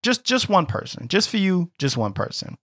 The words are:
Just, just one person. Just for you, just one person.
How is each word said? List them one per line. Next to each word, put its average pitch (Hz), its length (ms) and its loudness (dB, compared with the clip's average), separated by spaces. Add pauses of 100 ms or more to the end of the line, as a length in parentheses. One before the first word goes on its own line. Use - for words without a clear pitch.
Just, 240 200 0
just 247 240 0
one 185 200 4
person. - 420 -6
Just 202 180 2
for 226 100 -2
you, 185 320 2 (100)
just 139 180 0
one 104 160 -2
person. - 500 -6